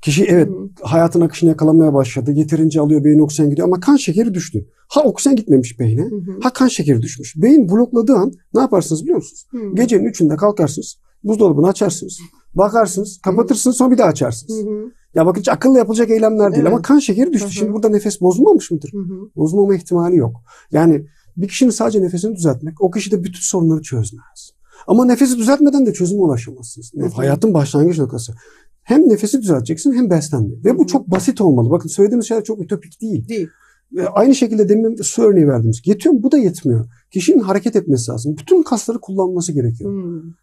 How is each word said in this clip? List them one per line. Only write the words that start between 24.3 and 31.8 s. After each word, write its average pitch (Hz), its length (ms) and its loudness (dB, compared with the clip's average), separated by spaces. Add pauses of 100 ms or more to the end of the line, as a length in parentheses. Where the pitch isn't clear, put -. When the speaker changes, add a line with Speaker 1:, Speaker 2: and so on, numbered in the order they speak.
Speaker 1:
Ama 247 180 4
nefesi 247 320 2
düzeltmeden 277 480 2
de 208 80 0
çözüme 196 280 -2
ulaşamazsınız. - 760 -6
Speaker 2:
Hı 143 100 -6
hı. - 40 -4
Speaker 1:
Hayatın 139 440 -2
başlangıç 156 460 0
noktası. 117 340 -6 (500)
Hem 294 260 4
nefesi 226 320 0
düzelteceksin 165 520 0
hem 240 160 0
beslenme. 147 440 -2 (120)
Ve 240 100 2
bu - 40 -6
Speaker 2:
Hı 311 40 4
hı. - 40 0
Speaker 1:
çok 262 240 -2
basit 190 300 -2
olmalı. 127 280 2
Bakın 170 200 -2